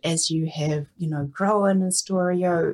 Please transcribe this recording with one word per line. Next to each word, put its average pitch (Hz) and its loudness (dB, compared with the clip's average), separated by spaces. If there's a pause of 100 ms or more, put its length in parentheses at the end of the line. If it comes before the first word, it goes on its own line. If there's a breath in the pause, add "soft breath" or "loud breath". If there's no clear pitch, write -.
as 165 0
you 160 0
have, 151 -2 (100)
you 165 -6
know, 147 -2
grown 196 2
in 185 0
Storio 180 0